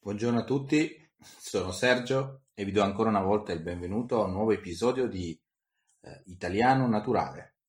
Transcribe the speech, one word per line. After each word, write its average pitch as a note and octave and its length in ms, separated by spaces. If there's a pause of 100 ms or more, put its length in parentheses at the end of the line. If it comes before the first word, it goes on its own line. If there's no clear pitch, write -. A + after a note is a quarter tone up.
Buongiorno A2+ 300
a A2+ 40
tutti, D3+ 640 (320)
sono F#2 320
Sergio B2 720 (100)
e G2+ 100
vi G2 60
do G#2 100
ancora G2+ 280
una G2+ 120
volta G2+ 300
il D#2+ 100
benvenuto F2+ 580
a G#2 60
un F#2 60
nuovo G#2+ 200
episodio A2+ 560
di, F2+ 320 (640)
eh, - 240
Italiano A#2 640
Naturale G#2+ 720 (120)